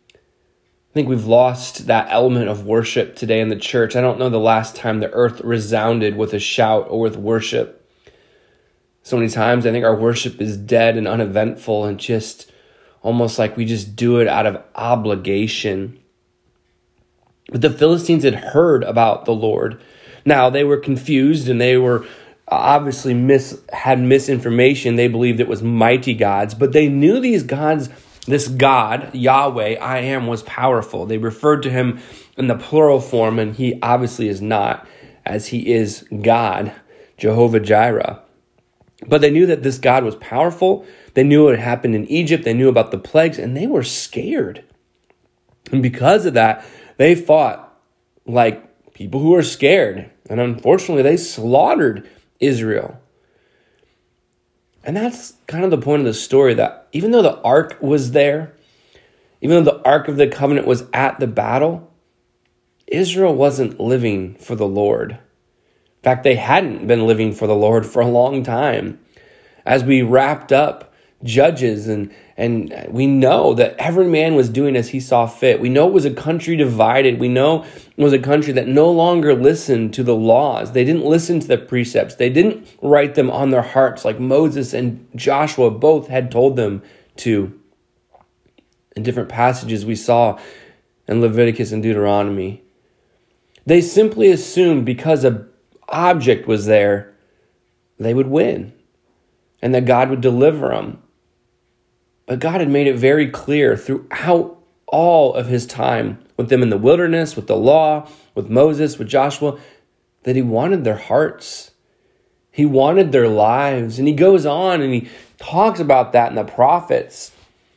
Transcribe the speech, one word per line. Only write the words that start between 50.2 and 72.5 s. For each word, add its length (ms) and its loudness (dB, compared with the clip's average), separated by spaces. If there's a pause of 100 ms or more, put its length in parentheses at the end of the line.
And 100 -4
unfortunately, 640 0
they 160 4
slaughtered 920 0 (320)
Israel. 640 -4 (1800)
And 140 -8
that's 380 -6 (140)
kind 180 -4
of 60 0
the 60 4
point 240 0
of 40 0
the 80 -2
story, 400 2
that 400 -2
even 180 -2
though 120 6
the 180 0
ark 400 2
was 300 0
there, 420 0 (880)
even 220 4
though 80 4
the 120 -6
ark 240 2
of 80 -4
the 120 4
covenant 400 -2
was 260 0
at 260 -2
the 80 -2
battle, 640 -4 (960)
Israel 480 0
wasn't 440 0
living 560 -2
for 200 -12
the 120 -2
Lord. 460 -2
In 880 -20
fact, 200 0
they 120 4
hadn't 520 -2
been 200 2
living 260 0
for 140 -4
the 80 0
Lord 300 2
for 160 -2
a 60 0
long 340 0
time. 580 -4 (640)
As 180 0
we 180 2
wrapped 520 0
up 340 0 (360)
Judges, 640 0
and, 240 -6 (240)
and 380 -4 (160)